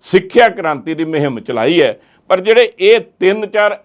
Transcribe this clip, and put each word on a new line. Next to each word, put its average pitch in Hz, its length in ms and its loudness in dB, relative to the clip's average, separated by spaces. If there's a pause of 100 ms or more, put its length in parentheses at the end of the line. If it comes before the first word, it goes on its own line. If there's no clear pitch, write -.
ਸਿੱਖਿਆ 196 460 0
ਕ੍ਰਾਂਤੀ 160 460 -6
ਦੀ 160 120 -6
ਮੁਹਿੰਮ 143 340 -4
ਚਲਾਈ 131 420 -2
ਹੈ, 110 180 0 (280)
ਪਰ 185 120 0
ਜਿਹੜੇ 220 400 2
ਇਹ 214 200 4 (200)
ਤਿੰਨ 202 280 0
ਚਾਰ 208 380 0